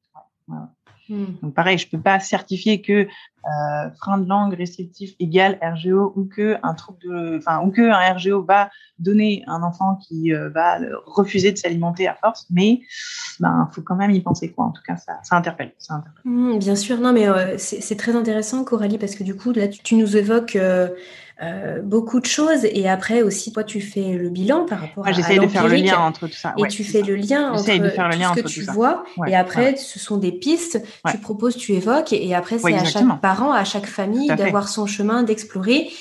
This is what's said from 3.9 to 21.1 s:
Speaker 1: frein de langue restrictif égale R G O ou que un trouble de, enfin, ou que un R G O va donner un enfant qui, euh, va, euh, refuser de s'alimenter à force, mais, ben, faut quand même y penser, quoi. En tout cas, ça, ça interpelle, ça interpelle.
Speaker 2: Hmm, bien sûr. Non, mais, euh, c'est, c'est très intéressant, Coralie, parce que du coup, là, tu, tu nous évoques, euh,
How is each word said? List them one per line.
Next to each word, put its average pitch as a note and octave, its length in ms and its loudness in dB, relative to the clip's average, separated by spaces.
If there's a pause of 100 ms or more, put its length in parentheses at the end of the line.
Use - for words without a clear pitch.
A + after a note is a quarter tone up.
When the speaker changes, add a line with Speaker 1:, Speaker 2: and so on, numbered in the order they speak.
Speaker 1:
frein G3 180 0
de F#3 100 -2
langue G3+ 260 0
restrictif F3 680 -10
égale F#3 420 4
R E3 140 -4
G F3 160 -2
O G3 240 4
ou G3 80 -2
que G#3 400 -2
un E3 100 -2
trouble F3+ 300 -18
de, E3+ 340 -6
enfin, D#3+ 260 -2
ou G3 60 2
que A3 120 4
un F#3 320 4
R F3+ 40 -6
G F#3 140 0
O G3 100 0
va G3+ 280 4 (280)
donner G#3 480 2
un E3 160 -4
enfant F3+ 320 0 (100)
qui, D#3+ 300 -2
euh, D3+ 160 -4
va, E3+ 300 0
euh, - 160 -8 (100)
refuser G3 460 2
de G3 60 -8
s'alimenter E3+ 500 -2
à - 80 -4
force, - 340 -2
mais, G#3 300 4 (580)
ben, E3+ 340 2
faut E3 100 -12
quand F3+ 120 -4
même G3 160 2
y F#3+ 100 4
penser, F3 300 -2
quoi. - 140 -4
En - 80 -2
tout - 120 -18
cas, F3 120 -8
ça, - 160 -12 (100)
ça - 140 0
interpelle, E3+ 420 -4
ça - 160 -14
interpelle. - 300 -14
Speaker 2:
Hmm, A#3+ 340 0
bien G3 160 0
sûr. A#3 240 -2
Non, B3 140 2
mais, G#3+ 160 6
euh, F#3+ 280 2
c'est, - 240 -8
c'est - 160 -6
très A#3 200 -2
intéressant, A3 480 -2
Coralie, G#3+ 340 -2
parce G3+ 160 -6
que - 80 -10
du F#3+ 140 -6
coup, B3 160 -2
là, G#3 160 0
tu, G3+ 160 -12
tu - 100 0
nous G#3+ 220 4
évoques, A3+ 400 2
euh, F#3 320 2 (540)